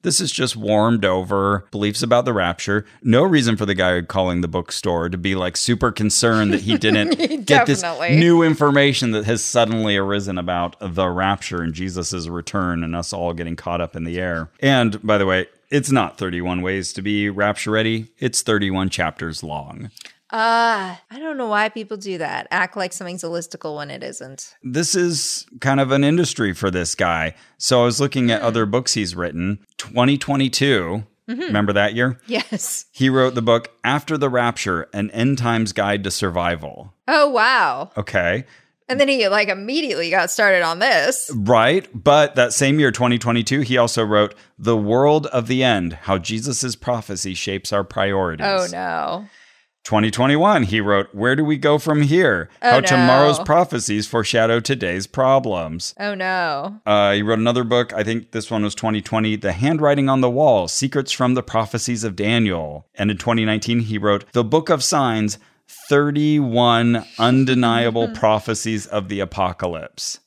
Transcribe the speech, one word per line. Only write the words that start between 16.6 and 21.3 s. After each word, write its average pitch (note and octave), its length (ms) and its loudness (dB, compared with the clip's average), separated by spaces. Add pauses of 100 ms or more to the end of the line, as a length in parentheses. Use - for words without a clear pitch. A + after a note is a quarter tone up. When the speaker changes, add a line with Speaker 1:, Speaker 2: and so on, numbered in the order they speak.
Speaker 1:
ways F#2 300 -4
to - 100 -10
be G#2 280 0
rapture G2+ 420 -2
ready. A2 360 0 (100)
It's - 240 -2
thirty-one F#2+ 480 0
chapters E2 520 -6
long. D2 480 -12 (400)
Speaker 2:
Uh, A3+ 640 0 (160)
I A#3+ 80 -16
don't D4+ 200 -8